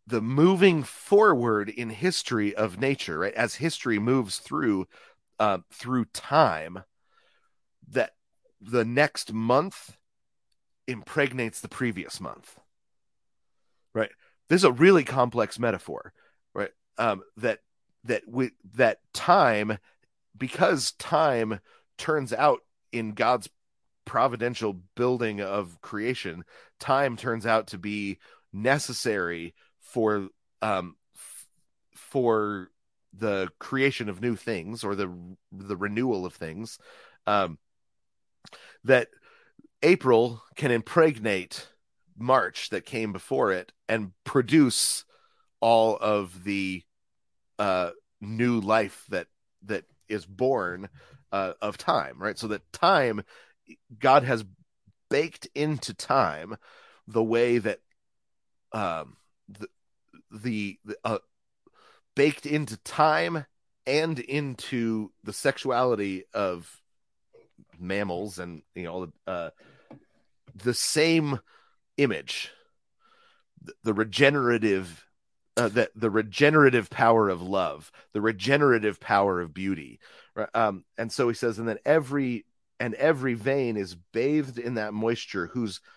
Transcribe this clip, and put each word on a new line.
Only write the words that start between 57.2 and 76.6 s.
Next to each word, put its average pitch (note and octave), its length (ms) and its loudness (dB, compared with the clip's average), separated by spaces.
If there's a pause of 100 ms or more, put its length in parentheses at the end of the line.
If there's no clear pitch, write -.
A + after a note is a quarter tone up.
way A#2 360 4
that, G2+ 200 -2 (920)
um, E2 420 -4 (320)
the, G2+ 200 -16 (640)
the, G#2+ 520 -6
the, G#2 220 -12
uh, A2 120 -2 (1000)
baked C#3+ 300 2
into D3 320 -4
time D#3+ 680 0 (420)
and D3+ 320 0
into A#2+ 920 -4 (120)
the G#2 100 -12
sexuality A#2+ 1000 -2
of F2+ 480 -4 (960)
mammals F#2+ 600 -6
and, F2 220 -12 (140)
you F2+ 80 -10
know, F2 280 -10 (140)
uh, F2 240 -8 (1080)
the A#2 180 -2
same D#3 640 0 (580)
image, G2+ 540 -2 (1120)
the, - 100 -20 (100)
the A2+ 100 0
regenerative, A2 1120 2 (520)
uh, A#2+ 120 0
the, G#2+ 260 0
the A2 140 0
regenerative B2 800 4